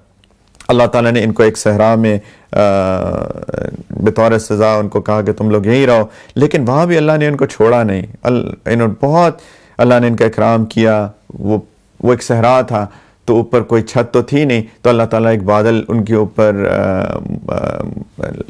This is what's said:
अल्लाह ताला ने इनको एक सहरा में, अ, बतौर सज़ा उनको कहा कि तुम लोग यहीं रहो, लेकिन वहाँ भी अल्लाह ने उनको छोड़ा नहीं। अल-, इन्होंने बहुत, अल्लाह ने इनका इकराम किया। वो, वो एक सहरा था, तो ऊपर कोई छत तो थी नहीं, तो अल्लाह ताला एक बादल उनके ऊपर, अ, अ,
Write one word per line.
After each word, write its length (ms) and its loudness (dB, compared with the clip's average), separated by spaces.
अल्लाह 160 4
ताला 240 0
ने 100 0
इनको 220 0
एक 140 4
सहरा 400 2
में, 220 2
अ, 420 -6
बतौर 460 2
सज़ा 380 0
उनको 240 -2
कहा 220 -2
कि 100 -2
तुम 180 -2
लोग 160 0
यहीं 200 2
रहो, 240 2
लेकिन 280 0
वहाँ 220 0
भी 100 0
अल्लाह 220 2
ने 100 0
उनको 180 -2
छोड़ा 380 2
नहीं। 200 -2
अल-, 440 -4
इन्होंने 340 0
बहुत, 360 2
अल्लाह 220 4
ने 60 2
इनका 200 2
इकराम 380 0
किया। 480 0
वो, 300 -4
वो 80 4
एक 100 0
सहरा 400 2
था, 300 -4
तो 100 2
ऊपर 240 0
कोई 220 0
छत 320 -2
तो 80 2
थी 220 -2
नहीं, 200 0
तो 60 4
अल्लाह 160 2
ताला 240 0
एक 160 -2
बादल 420 2
उनके 260 -2
ऊपर, 520 0
अ, 520 -2
अ, 800 -8